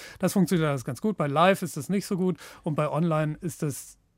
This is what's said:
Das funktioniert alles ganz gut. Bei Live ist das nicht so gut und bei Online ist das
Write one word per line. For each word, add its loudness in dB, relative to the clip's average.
Das 0
funktioniert 4
alles -2
ganz -6
gut. -2
Bei -2
Live 4
ist -6
das -6
nicht -2
so -2
gut 0
und -2
bei 0
Online 0
ist -8
das -6